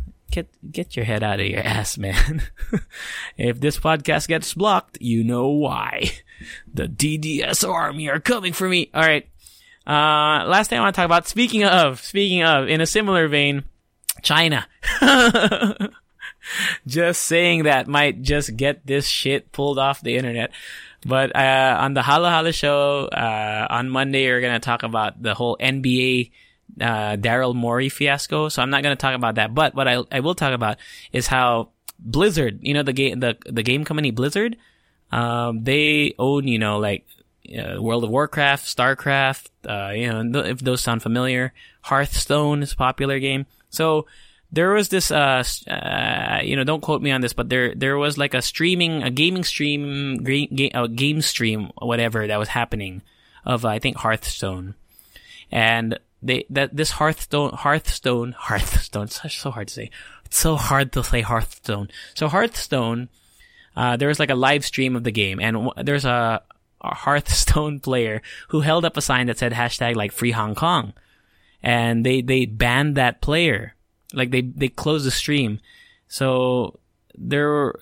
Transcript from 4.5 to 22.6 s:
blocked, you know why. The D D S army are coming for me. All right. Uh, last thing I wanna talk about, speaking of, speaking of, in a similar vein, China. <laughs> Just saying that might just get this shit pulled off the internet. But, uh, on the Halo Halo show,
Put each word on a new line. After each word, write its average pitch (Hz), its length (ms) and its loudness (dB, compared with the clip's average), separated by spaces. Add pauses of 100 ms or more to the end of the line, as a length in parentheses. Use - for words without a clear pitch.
blocked, 190 480 0
you 117 220 2
know 120 240 2
why. - 640 -2 (600)
The - 140 -2
D 151 300 -2
D 156 260 -4
S - 200 -2
army 156 460 -2
are 147 100 -2
coming 190 340 -2
for 185 140 -2
me. 180 260 2
All 156 80 2
right. 160 260 4 (600)
Uh, 151 580 4
last 202 240 2
thing 240 80 0
I 226 40 2
wanna 202 100 4
talk 185 140 2
about, 170 220 4
speaking 220 360 2
of, 170 380 4
speaking 185 420 0
of, 147 240 4
in 156 140 2
a 165 40 2
similar 190 420 2
vein, 143 360 2 (580)
China. 151 460 2 (340)
<laughs> 233 880 4 (1000)
Just 165 360 0
saying 170 400 4
that 139 240 4
might 143 340 2
just 131 340 -2
get 135 300 -2
this 139 220 -2
shit - 440 -2
pulled 143 280 -2
off 135 220 0
the 120 160 -2
internet. 117 340 -4 (540)
But, 131 300 0
uh, 131 440 4
on 139 140 0
the 131 100 2
Halo 156 260 4
Halo 165 220 2
show, 143 540 0